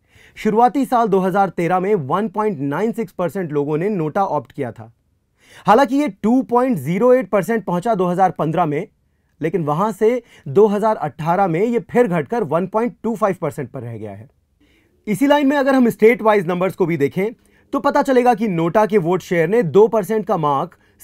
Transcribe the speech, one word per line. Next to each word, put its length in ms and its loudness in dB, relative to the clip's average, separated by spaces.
शुरुआती 480 2
साल 240 0
दो 100 2
हज़ार 300 0
तेरह 320 0
में 140 0
वन 340 -2
पॉइंट 300 -4
नाइन 340 -2
सिक्स 200 -8
परसेंट 400 -6
लोगों 260 -2
ने 100 -2
नोटा 360 -2
ऑप्ट 280 -6
किया 200 -8
था। 220 -20
हालांकि 300 4
ये 120 0
टू 340 0
पॉइंट 340 0
ज़ीरो 360 0
एट 180 0
परसेंट 340 -2
पहुंचा 300 -2
दो 120 0
हज़ार 240 2
पन्द्रह 360 -2
में, 220 -4
लेकिन 240 -2
वहां 280 -2
से 300 0
दो 180 4
हज़ार 300 0
अठारह 500 -2
में 180 0
ये 140 0
फिर 280 0
घटकर 380 -2
वन 220 -2
पॉइंट 360 -4
टू 140 -4
फ़ाइव 240 -2
परसेंट 300 -6
पर 100 -12
रह 180 -12
गया 140 -12
है। 240 -20
इसी 180 0
लाइन 200 4
में 100 2
अगर 180 2
हम 140 4
स्टेट 340 4
वाइज 240 2
नंबर्स 280 -2
को 120 0
भी 100 -2
देखें, 360 -2
तो 80 -2
पता 220 0
चलेगा 320 4
कि 140 -2
नोटा 380 2
के 120 2
वोट 240 0
शेयर 260 0
ने 140 2
दो 260 4
परसेंट 380 -2
का 100 0
मार्क 400 -2